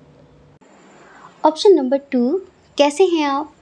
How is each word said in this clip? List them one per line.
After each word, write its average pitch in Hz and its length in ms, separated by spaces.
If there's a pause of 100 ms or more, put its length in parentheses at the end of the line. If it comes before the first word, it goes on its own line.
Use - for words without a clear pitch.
(1400)
ऑप्शन 311 280
नंबर 277 260
टू, 269 420 (380)
कैसे 294 260
हैं 330 220
आप? 285 360